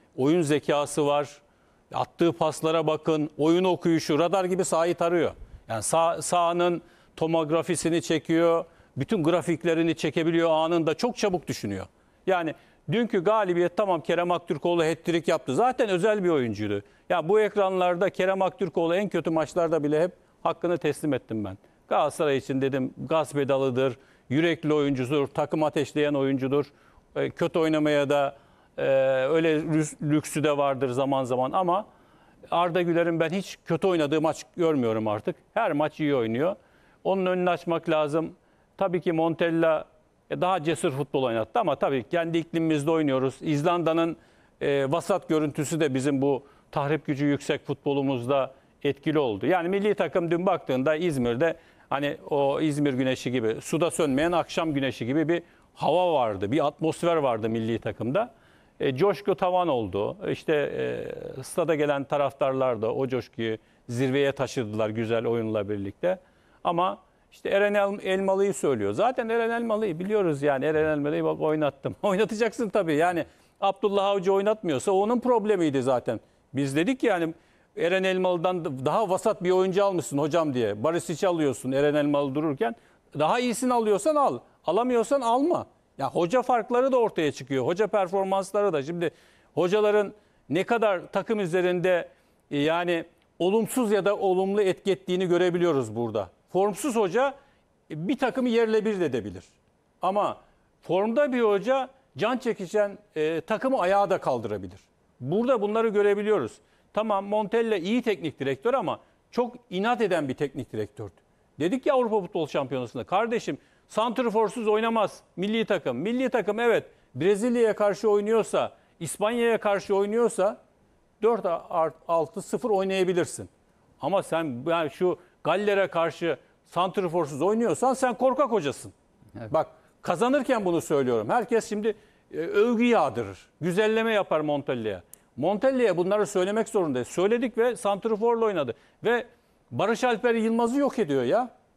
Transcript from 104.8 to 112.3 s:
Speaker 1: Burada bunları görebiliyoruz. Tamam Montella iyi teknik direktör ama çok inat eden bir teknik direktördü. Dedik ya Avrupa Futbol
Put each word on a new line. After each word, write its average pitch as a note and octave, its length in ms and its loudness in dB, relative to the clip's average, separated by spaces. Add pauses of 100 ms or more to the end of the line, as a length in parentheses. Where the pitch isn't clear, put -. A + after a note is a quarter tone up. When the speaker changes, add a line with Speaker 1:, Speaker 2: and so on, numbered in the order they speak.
Speaker 1:
Burada G#3+ 420 0
bunları A3 260 0
görebiliyoruz. G3+ 640 2 (400)
Tamam G#3 320 -2
Montella G#3+ 520 0
iyi G3+ 260 0
teknik F3 380 -4
direktör C3+ 340 -2
ama E3 260 -2 (300)
çok A#3 260 -4 (140)
inat G3+ 300 -2
eden E3+ 280 0
bir B2+ 60 -4
teknik C#3 380 -8
direktördü. G#2+ 420 -8 (460)
Dedik G3+ 260 -2
ya C#4+ 80 2
Avrupa A3+ 260 2
Futbol E3+ 260 -4